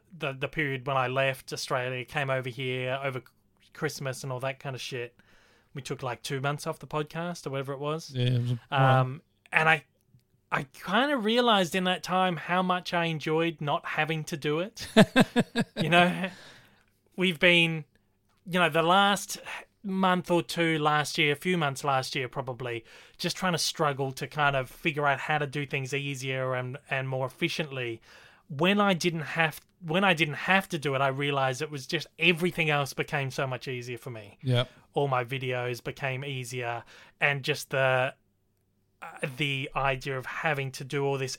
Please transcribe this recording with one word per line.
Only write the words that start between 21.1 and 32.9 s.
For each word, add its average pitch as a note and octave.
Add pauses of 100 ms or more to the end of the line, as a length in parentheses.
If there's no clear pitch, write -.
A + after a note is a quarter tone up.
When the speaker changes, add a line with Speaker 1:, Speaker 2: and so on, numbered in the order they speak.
Speaker 1:
year, D3
a C#3+
few F3+
months C#3+
last C3
year C3
probably, B2 (320)
just -
trying F#3
to D#3+
struggle C#3
to C#3
kind C#3+
of C3
figure D3
out C#3
how D3+
to D3
do C#3+
things C3+
easier C3
and, B2+ (140)
and C3
more C3
efficiently. C3 (480)
When F3
I G3+
didn't E3
have, D#3+ (240)
when E3+
I F#3+
didn't D3+
have F#3+
to E3+
do C#3
it, C3
I C#3
realized C3+
it D3+
was C#3
just D#3 (120)
everything E3
else C#3+